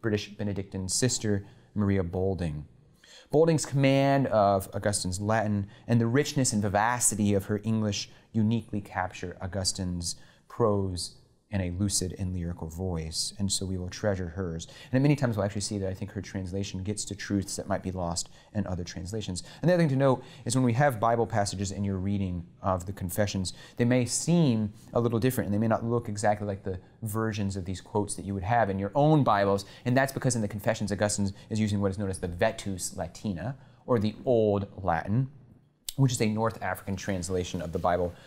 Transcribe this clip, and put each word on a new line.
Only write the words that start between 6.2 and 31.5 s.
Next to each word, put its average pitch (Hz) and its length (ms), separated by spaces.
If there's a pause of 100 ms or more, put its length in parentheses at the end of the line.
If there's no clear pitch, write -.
and 104 120
vivacity 104 720
of 98 100
her 104 180
English 107 460 (220)
uniquely 107 500
capture 92 580
Augustine's 90 760 (320)
prose 98 720 (320)
in 98 120
a 90 80
lucid 92 480
and 92 160
lyrical 85 340
voice, 82 720
and 98 140
so - 120
we 95 140
will 90 100
treasure 92 420
hers. 82 380 (240)
And 131 120
many 147 120
times 117 220
we'll 98 80
actually 101 160
see 104 160
that 95 100
I 95 60
think 101 200
her 98 80
translation 95 600
gets 101 240
to 98 100
truths - 420
that - 100
might 95 160
be 92 80
lost 87 380 (260)
in 101 100
other 90 180
translations. 90 600 (180)
Another 175 160
thing 165 120
to 135 60
note 131 280 (220)
is 120 100
when 127 100
we 120 80
have 131 260
Bible 117 280
passages 101 440
in 101 120
your 98 140
reading 92 500 (160)
of 92 240
the 101 40
Confessions, 95 600 (240)
they 120 80
may 127 180
seem 123 720 (200)
a 120 60
little 117 200
different, 117 260
and 98 80
they 104 60
may 113 80
not 113 180
look 117 240
exactly 104 380
like 98 160
the 92 160 (240)
versions 107 520
of 92 100
these 92 160
quotes - 340
that 82 100
you 98 80
would 98 80
have 110 300
in 95 80
your 98 160
own 147 280
Bibles, 101 420 (200)
and 123 100
that's 135 160
because 123 240
in 113 60
the 107 60
Confessions, 107 440
Augustine 101 420 (180)